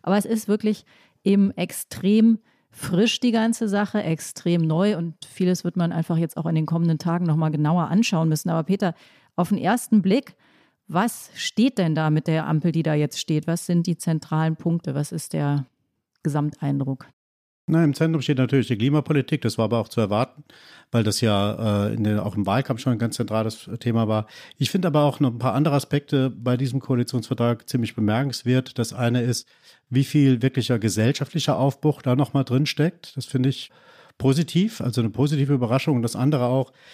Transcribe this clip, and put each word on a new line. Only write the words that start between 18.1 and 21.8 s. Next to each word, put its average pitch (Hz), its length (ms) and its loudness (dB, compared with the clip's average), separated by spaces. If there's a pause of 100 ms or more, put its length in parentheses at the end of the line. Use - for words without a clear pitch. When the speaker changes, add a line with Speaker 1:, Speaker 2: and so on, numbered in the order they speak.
Speaker 2:
steht 135 160 -2
natürlich 131 300 2
die 120 100 -2
Klimapolitik. 143 640 0
Das - 160 -2
war 117 80 2
aber 113 140 0
auch 104 100 -4
zu - 100 -4
erwarten, 107 460 -2 (460)
weil 117 120 2
das 107 200 0
ja, 104 640 2